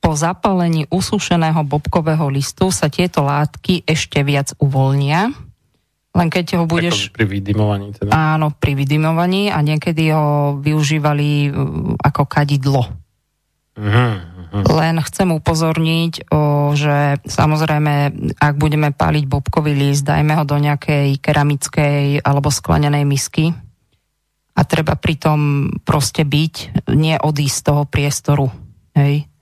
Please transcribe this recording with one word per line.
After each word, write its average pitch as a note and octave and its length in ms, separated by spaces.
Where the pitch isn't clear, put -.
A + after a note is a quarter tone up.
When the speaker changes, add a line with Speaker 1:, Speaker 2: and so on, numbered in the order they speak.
Speaker 1:
Po F3 160
zapálení E3+ 720
usušeného E3+ 760
bobkového D#3 680
listu D#3+ 400
sa - 160
tieto F3 320
látky D3 640
ešte D3+ 400
viac C#3 320
uvoľnia. C#3 720
Len F3 220
keď F3 260
ho E3+ 80
budeš E3 460
Speaker 2:
Ako - 80
pri A2 80
vydymovaní G2+ 680
teda? G2+ 160
Speaker 1:
Áno, D#3 400
pri D3 240
vydymovaní E3 760
a D3+ 80
niekedy D#3 500
ho D3 480
využívali, D3 920
uh, D3+ 480
ako C#3+ 260
kadidlo. C#3 600
Speaker 2:
Mhm, A2 320
mhm. G2+ 140
Speaker 1:
Len E3 340
chcem F#3 320
upozorniť, D#3+ 960
o, D3 480
že C#3+ 480
samozrejme, D3+ 720
ak D3 240
budeme D3+ 320
páliť D#3 320
bobkový C#3+ 480
list, C#3 320
dajme D3+ 320
ho D#3 80
do D3 160
nejakej C#3+ 600
keramickej D3 1000
alebo C#3+ 320
sklenenej D3 560
misky D#3 480
a - 160
treba D#3 320
pritom D3 680
proste D3+ 420
byť, - 640
nie D#3 240
odísť D3 400
z - 80
toho D3 220
priestoru, C#3+ 600
hej? C#3+ 260